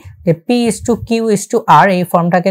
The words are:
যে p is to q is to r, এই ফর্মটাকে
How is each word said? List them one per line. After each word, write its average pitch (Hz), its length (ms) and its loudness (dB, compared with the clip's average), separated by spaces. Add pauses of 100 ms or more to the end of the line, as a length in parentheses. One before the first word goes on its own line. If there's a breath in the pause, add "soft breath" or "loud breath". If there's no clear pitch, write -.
(260 loud breath)
যে 170 80 2 (140)
p - 0 - (220)
is 202 160 -4
to 240 80 0 (140)
q - 20 -20 (260)
is 202 160 -4
to 233 60 -2 (260)
r, - 20 4 (120)
এই 180 140 -2
ফর্মটাকে 175 400 0